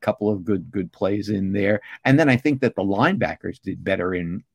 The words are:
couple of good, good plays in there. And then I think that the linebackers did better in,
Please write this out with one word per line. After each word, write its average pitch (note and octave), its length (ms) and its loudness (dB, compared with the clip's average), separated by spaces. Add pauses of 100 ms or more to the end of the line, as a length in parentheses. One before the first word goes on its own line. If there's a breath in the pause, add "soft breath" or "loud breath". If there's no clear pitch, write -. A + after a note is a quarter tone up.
couple G#2 300 0
of G2 140 -4
good, F2+ 260 -2
good F#2 220 -4
plays G2+ 360 -2
in G2 240 -2
there. G2+ 280 2 (240 loud breath)
And C3+ 140 6
then D#3 100 6
I B2+ 80 6
think C#3 260 0
that A#2+ 120 0
the G2 80 -2
linebackers G2 800 -2
did F2+ 220 -10
better F#2 300 0
in, F2 280 -6 (120)